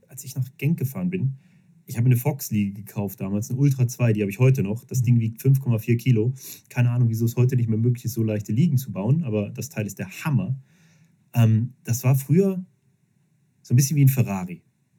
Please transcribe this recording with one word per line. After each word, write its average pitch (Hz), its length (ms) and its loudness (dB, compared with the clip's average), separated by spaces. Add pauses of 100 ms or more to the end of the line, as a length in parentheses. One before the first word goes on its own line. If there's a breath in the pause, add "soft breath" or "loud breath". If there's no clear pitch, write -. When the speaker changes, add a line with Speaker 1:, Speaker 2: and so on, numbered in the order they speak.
Speaker 1:
als - 160 -18
ich - 120 -16
nach 131 120 -4 (100)
Genk 160 220 0
gefahren 92 300 -4
bin, 95 240 -2 (520 loud breath)
ich - 120 -8
habe 117 80 0
eine 123 120 4
Fox-Liege 107 560 -2
gekauft 101 460 -8
damals, 101 300 -4
eine 123 100 -4
Ultra 135 280 2
zwei, 117 260 0
die 104 80 0
habe 101 80 0
ich 101 80 -8
heute 131 240 4
noch. 101 240 -4
Das 127 160 -4
Speaker 2:
Mhm. 110 40 0
Speaker 1:
Ding 120 160 4
wiegt 113 200 -6
fünf 135 180 4
Komma 113 200 0
vier 120 180 0
Kilo. 120 360 2 (360 loud breath)
Keine 120 220 0
Ahnung, 120 180 2
wieso 110 160 0
es 113 100 -2
heute 123 200 2
nicht 117 120 2
mehr 110 120 0
möglich 120 260 0
ist, 104 80 -4
so 113 100 -2
leichte 107 280 -2
Liegen 139 260 2
zu - 140 -4
bauen, 117 320 0
aber 107 260 -2
das - 200 -10
Teil 104 180 -6
ist - 100 -12
der 95 120 -10 (140)
Hammer. 123 320 -2 (800 soft breath)
Ähm, 113 400 2 (100)
das 117 200 -4
war 131 120 4
früher 185 480 2 (1000)
so - 100 -2
ein - 40 4
bisschen 143 200 4
wie 139 80 6
ein 131 40 8
Ferrari. 92 520 -2 (380)